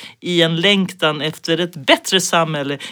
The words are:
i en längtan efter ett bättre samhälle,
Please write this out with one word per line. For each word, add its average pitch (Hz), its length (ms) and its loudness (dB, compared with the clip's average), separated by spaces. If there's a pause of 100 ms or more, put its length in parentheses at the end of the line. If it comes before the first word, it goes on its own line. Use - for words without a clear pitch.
(200)
i 175 220 0
en 165 200 2
längtan 180 600 2
efter 156 360 -4
ett 175 180 -2
bättre 190 460 2
samhälle, 156 560 -2 (140)